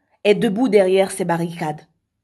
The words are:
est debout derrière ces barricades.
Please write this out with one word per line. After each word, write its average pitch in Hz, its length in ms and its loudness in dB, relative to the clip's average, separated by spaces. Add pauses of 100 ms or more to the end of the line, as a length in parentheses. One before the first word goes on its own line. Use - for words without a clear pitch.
(220)
est 208 140 4
debout 214 320 0
derrière 190 420 2
ces 190 140 -8
barricades. 170 560 -4 (440)